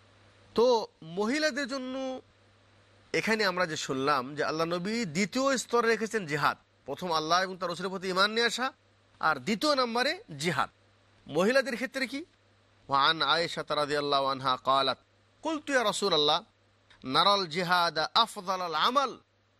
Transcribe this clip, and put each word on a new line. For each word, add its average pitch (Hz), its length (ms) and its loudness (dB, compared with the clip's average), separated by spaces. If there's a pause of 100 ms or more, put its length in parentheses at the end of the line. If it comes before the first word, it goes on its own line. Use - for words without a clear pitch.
(560)
তো 226 320 4 (160)
মহিলাদের 240 640 -2
জন্য 262 540 -8 (920)
এখানে 208 320 0
আমরা 180 200 0
যে 156 120 -4
শুনলাম 135 580 -2
যে 143 80 -2
আল্লাহ 160 240 -2
নবী 202 380 -4
দ্বিতীয় 226 520 -2
স্তরে 233 300 0
রেখেছেন 220 380 -2
জিহাদ, 143 320 -2 (280)
প্রথম 165 260 -6
আল্লাহ 160 320 2
এবং 190 140 -8
তার 175 120 -6
রাসূলের 175 200 -6
প্রতি 190 200 -8
ঈমান 190 220 2
নিয়ে 233 140 2
আসা, 254 280 -2 (460)
আর 156 200 2
দ্বিতীয় 226 360 0
নম্বরে 262 480 0 (140)
জিহাদ। 139 320 -2 (580)
মহিলাদের 233 480 2
ক্ষেত্রে 247 320 -4
কি? 277 180 -10 (640)
ওয়ান 143 320 4
আয়েশা 156 480 0
রাদিয়াল্লাহু 143 560 0
আনহা 131 320 0
ক্বালাত, 131 400 2 (440)
কুলতু 294 320 -4
ইয়া 254 100 4
রাসূলাল্লাহ, 175 600 2 (600)
নারাল 180 440 4
জিহাদ 170 500 0 (160)
আফদালাল 185 600 0
আমাল, 226 440 0 (400)